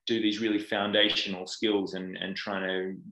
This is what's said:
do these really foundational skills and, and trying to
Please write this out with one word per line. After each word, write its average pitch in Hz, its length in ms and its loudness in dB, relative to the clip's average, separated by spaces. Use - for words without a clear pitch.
do 117 140 2
these 107 200 2
really 107 180 2
foundational 104 880 2
skills 98 480 0
and, 92 220 -6
and 92 180 -4
trying 95 320 -4
to 92 300 -2